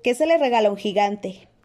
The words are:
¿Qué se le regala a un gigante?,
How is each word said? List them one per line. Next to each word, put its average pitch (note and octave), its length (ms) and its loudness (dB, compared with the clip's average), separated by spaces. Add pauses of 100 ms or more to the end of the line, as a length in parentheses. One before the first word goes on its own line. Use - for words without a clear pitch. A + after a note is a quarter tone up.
¿Qué B3 100 0
se D#4 120 0
le E4 120 2
regala A#3+ 300 2
a G3+ 40 4
un G3+ 60 -6
gigante?, G3+ 680 -4 (180)